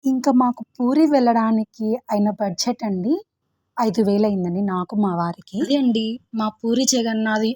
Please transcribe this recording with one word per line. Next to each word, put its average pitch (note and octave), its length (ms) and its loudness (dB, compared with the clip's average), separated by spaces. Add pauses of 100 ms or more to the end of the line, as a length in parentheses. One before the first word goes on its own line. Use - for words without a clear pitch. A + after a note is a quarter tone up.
ఇంకా C4 280 0
మాకు B3 300 2 (100)
పూరి C4 360 0
వెళ్ళడానికి A3+ 800 0 (220)
అయిన G#3 220 0
బడ్జెట్ G3+ 520 -4
అండి G3+ 300 -2 (640)
ఐదు A3 260 0
వేలు G3+ 220 2
అయిందండి F#3 360 -2
నాకు, F#3 340 -2
మా G3+ 200 2
వారికి. E3+ 440 -6
అదే C#4 160 0
అండి A#3 300 2 (280)
మా A3 200 -2
పూరి A#3+ 320 0
జగన్నాథ్ A3 720 0